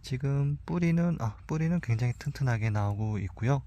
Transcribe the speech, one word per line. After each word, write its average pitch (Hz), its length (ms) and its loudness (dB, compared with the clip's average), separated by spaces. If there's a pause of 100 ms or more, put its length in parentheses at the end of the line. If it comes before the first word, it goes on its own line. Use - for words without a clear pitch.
지금 139 640 0
뿌리는, 170 540 2
아, 110 160 -2 (100)
뿌리는 160 360 0
굉장히 120 360 2
튼튼하게 117 540 0
나오고 104 480 0
있고요. 127 480 0